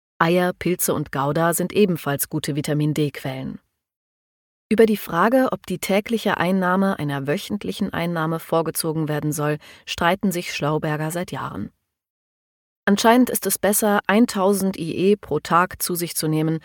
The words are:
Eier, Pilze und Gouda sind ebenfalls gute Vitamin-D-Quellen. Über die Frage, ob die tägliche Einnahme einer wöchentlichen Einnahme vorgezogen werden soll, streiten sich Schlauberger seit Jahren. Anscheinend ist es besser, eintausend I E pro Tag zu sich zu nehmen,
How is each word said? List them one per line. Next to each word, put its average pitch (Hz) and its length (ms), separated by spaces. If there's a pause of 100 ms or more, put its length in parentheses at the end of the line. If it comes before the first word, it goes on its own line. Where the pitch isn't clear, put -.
(180)
Eier, 180 340
Pilze 175 420
und - 180
Gouda 151 400
sind 175 200
ebenfalls 170 580
gute 151 260
Vitamin-D-Quellen. 147 1040 (1120)
Über 220 160
die 214 100
Frage, 226 560
ob - 140
die 185 120
tägliche 208 600
Einnahme 190 600
einer 143 280
wöchentlichen 190 640
Einnahme 165 480
vorgezogen 160 680
werden 151 240
soll, 147 260 (260)
streiten 180 480
sich 175 220
Schlauberger 156 560
seit 175 200
Jahren. 143 400 (1120)
Anscheinend 233 460
ist - 160
es 196 120
besser, 208 480
eintausend 196 720
I 160 160 (160)
E 208 60
pro - 240
Tag 175 420
zu 180 120
sich 170 220
zu 165 100
nehmen, 156 380